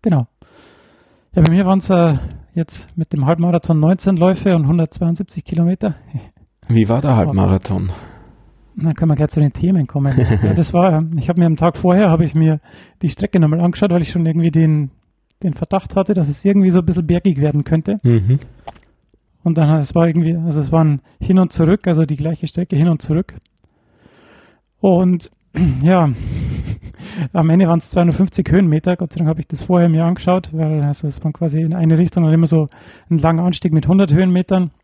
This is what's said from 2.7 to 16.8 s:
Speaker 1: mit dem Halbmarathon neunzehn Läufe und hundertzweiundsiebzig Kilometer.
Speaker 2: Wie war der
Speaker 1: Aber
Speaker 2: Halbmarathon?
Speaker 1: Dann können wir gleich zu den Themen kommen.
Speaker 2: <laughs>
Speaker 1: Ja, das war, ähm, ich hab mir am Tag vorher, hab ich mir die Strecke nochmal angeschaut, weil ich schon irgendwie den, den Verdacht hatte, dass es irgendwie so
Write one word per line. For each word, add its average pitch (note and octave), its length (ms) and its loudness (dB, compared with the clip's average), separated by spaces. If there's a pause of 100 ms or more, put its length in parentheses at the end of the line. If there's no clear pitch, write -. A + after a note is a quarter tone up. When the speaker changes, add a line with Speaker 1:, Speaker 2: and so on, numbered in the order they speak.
Speaker 1:
mit E3 160 -6
dem C#3+ 140 -2
Halbmarathon E3+ 520 0
neunzehn F3+ 380 2
Läufe F3+ 400 2
und D#3 100 0
hundertzweiundsiebzig E3+ 800 -2
Kilometer. F3 520 -2 (720)
Speaker 2:
Wie A2+ 200 2
war A#2 120 0
der C#3+ 100 -2
Speaker 1:
Aber B2 80 2
Speaker 2:
Halbmarathon? F#2+ 720 0 (840)
Speaker 1:
Dann D#3 180 -2
können E3 160 0
wir D3 60 2
gleich D3+ 140 0
zu D#3+ 100 -2
den D3 120 2
Themen F3 340 0
kommen. C#3 300 -2
Speaker 2:
<laughs> A#2+ 260 2
Speaker 1:
Ja, G2+ 120 0
das E3 180 -2
war, F3 200 2
ähm, D#3+ 260 -2
ich B2 100 -4
hab E3 80 0
mir F3 100 4
am D#3+ 100 2
Tag E3 200 0
vorher, F#3 340 2
hab D#3+ 100 2
ich E3 140 0
mir D#3+ 260 2 (420)
die E3 60 -2
Strecke F#3+ 320 -2
nochmal D#3 200 2
angeschaut, F3 300 0
weil F3 120 2
ich - 80 -6
schon E3+ 140 -2
irgendwie E3 260 0
den, D3+ 400 0 (520)
den E3+ 120 -2
Verdacht - 420 -6
hatte, G3 180 0
dass E3 140 0
es C#3+ 160 -6
irgendwie G3 260 4
so F3 100 4